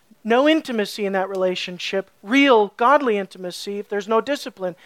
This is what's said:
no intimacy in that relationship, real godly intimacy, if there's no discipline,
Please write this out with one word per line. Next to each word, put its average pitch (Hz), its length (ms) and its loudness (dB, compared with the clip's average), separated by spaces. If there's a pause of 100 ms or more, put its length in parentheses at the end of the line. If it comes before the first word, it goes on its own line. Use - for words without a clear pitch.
(220)
no 247 260 2
intimacy 233 580 -2
in 196 80 -2
that 190 140 -2
relationship, 185 840 -4 (120)
real 233 540 4
godly 254 400 4
intimacy, 190 640 -8
if 202 100 -10
there's 202 200 -6
no 226 120 2
discipline, 220 640 -8